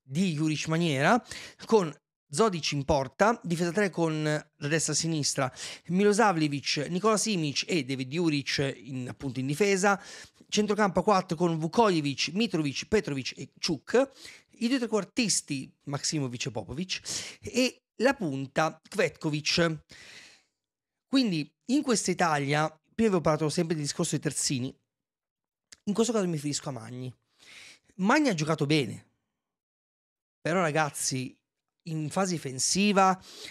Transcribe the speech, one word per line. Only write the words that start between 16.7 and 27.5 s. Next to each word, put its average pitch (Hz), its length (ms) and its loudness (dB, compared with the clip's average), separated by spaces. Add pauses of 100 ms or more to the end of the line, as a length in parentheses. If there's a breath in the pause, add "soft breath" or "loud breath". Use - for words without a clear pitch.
e - 420 -2 (140)
la 269 180 2
punta 156 760 -2
Cvetkovic. 160 960 -2 (1200 loud breath)
Quindi 202 420 0 (160)
in 277 160 2
questa 233 280 0
Italia, 151 580 2 (260)
prima 226 140 4
avevo 185 120 2
parlato 151 280 2
sempre 170 260 -2
del 151 100 -4
discorso 160 280 -4
dei 151 80 -2
terzini, 135 540 -4 (1080)
in 208 100 -2
questo 226 180 2
caso 208 140 2
mi 175 60 -2
riferisco 147 360 -4
a 139 40 -6
Magni. 123 380 -10 (840 loud breath)